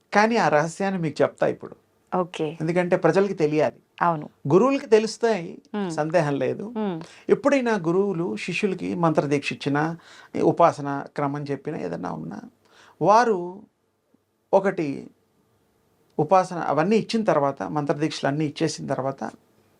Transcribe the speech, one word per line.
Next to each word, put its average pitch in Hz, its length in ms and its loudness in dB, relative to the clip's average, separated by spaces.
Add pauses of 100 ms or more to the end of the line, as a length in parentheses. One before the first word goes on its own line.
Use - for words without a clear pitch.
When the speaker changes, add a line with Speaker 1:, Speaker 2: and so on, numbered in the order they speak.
(140)
Speaker 1:
కానీ 226 240 4
ఆ 180 100 4
రహస్యాన్ని 170 540 0
మీకు 151 200 -2
చెప్తా - 260 0
ఇప్పుడు. - 280 -6 (420)
Speaker 2:
ఓకే. 165 440 -4
Speaker 1:
ఎందుకంటే 175 340 0
ప్రజలకి 185 380 2
తెలియాలి. 151 420 0 (260)
Speaker 2:
అవును. 165 280 0 (180)
Speaker 1:
గురువులకి 262 400 4
తెలుస్తాయి, 214 720 2 (140)
Speaker 2:
హ్మ్. 196 160 -2
Speaker 1:
సందేహం 156 440 0
లేదు. 135 420 -4
Speaker 2:
హ్మ్. 190 240 -4 (280)
Speaker 1:
ఎప్పుడైనా 254 460 2
గురువులు 185 640 -2
శిష్యులకి 185 580 -4
మంత్రదీక్ష 156 580 2
ఇచ్చినా, 151 440 -2 (460)
ఉపాసన 147 600 2 (120)
క్రమం 143 280 -2
చెప్పినా, 139 340 -6
ఏదైనా 170 340 -8
ఉన్నా, 165 300 -10 (600)
వారు 196 600 2 (920)
ఒకటి 170 540 0 (1120)
ఉపాసన 180 380 2
అవన్నీ 160 380 0
ఇచ్చిన 220 280 0
తర్వాత, 151 400 0
మంత్రదీక్షలు 151 640 -2
అన్నీ 147 180 -2
ఇచ్చేసిన 151 420 -4
తర్వాత, 135 440 -6 (480)